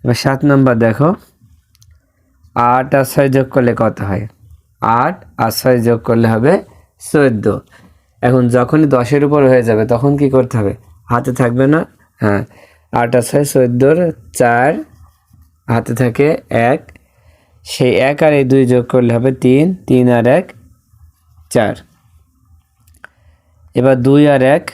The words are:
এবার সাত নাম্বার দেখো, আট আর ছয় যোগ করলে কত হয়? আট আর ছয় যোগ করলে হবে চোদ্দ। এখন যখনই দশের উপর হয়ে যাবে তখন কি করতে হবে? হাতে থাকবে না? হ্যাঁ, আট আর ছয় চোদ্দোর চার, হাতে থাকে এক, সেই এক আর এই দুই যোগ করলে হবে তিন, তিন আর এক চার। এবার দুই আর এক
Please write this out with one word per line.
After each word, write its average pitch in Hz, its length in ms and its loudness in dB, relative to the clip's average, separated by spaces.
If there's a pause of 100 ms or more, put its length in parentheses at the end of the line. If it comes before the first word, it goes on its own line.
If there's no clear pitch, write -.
এবার 120 200 -2
সাত 135 200 -2
নাম্বার 135 340 2
দেখো, 117 300 0 (1500)
আট 123 380 0
আর 135 100 2
ছয় 139 260 0
যোগ 131 240 0
করলে 120 200 0
কত 113 260 -2
হয়? 101 240 -6 (720)
আট 147 200 -2 (220)
আর 113 140 -2
ছয় 127 300 0
যোগ 117 200 0
করলে 117 260 0
হবে 113 240 0 (500)
চোদ্দ। 127 440 0 (760)
এখন 123 260 2
যখনই 127 380 0 (100)
দশের 123 280 0
উপর 147 240 0
হয়ে 127 200 4
যাবে 107 180 0
তখন 123 300 0
কি 139 140 0
করতে 127 260 0
হবে? 104 160 -2 (360)
হাতে 123 240 -2
থাকবে 123 340 0
না? 151 140 2 (400)
হ্যাঁ, 101 220 -2 (500)
আট 120 240 -2
আর 120 120 0
ছয় 143 240 0
চোদ্দোর 131 440 2 (360)
চার, 120 380 0 (960)
হাতে 117 260 -2
থাকে 123 320 0 (440)
এক, 147 100 -2 (880)
সেই 127 340 -2
এক 139 220 -2
আর 156 100 2
এই 139 120 0
দুই 135 220 2
যোগ 123 220 0
করলে 123 260 0
হবে 123 160 0 (140)
তিন, 131 200 4 (220)
তিন 127 220 2
আর 117 200 2
এক 165 180 0 (1040)
চার। 110 240 -2 (2000)
এবার 131 280 2
দুই 139 260 4
আর 135 140 2 (140)
এক - 180 -4